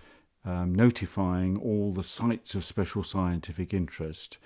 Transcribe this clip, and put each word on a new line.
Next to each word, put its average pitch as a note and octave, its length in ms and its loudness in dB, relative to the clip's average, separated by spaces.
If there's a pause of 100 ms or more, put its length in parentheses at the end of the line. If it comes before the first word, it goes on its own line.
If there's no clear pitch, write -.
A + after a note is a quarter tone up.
(460)
um, F2+ 280 0
notifying F#2 840 4
all G#2 340 0
the F#2 120 -2
sites - 520 -2
of F#2 80 -2
special G2 400 -2
scientific F2 720 -2
interest E2 720 -4